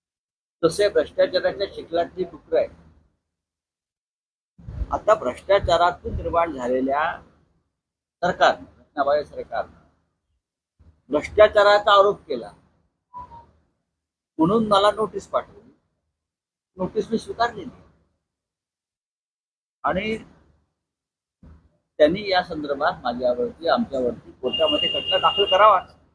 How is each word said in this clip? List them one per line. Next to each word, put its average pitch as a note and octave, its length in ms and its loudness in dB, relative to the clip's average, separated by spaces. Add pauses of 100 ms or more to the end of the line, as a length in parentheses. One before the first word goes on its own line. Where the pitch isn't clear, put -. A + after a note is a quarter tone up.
(640)
तसे F3+ 260 2
भ्रष्टाचाराच्या F3+ 840 -2
चिखलातली E3+ 500 -6
डुकरं - 340 -6
आहेत. B2 120 -2 (2250)
आता G#3 220 2
भ्रष्टाचारातून E3+ 1040 0
निर्माण E3+ 360 -2
झालेल्या C3 500 -2 (1200)
सरकारनं, F3 420 0 (140)
घटनाबाह्य C#3+ 460 -2
सरकारनं A2 520 -10 (1300)
भ्रष्टाचाराचा G#3 840 4
आरोप G3+ 360 4
केला A#2 220 -8 (1900)
म्हणून A3+ 300 2
मला G3+ 220 4
नोटीस G3+ 360 -4
पाठवली. - 460 -8 (1080)
नोटीस G3+ 320 -6
मी A3+ 80 -2
स्वीकारली - 460 -6
नाही. - 180 -18 (2000)
आणि G3+ 320 -4 (1800)
त्यांनी F#3 320 2
या F3+ 120 2
संदर्भात D3+ 600 -4
माझ्यावरती, B2 640 -2
आमच्यावरती B2 640 -2
कोर्टामध्ये - 560 -2
खटला - 300 -2
दाखल F3 260 0
करावा, G3 360 4 (340)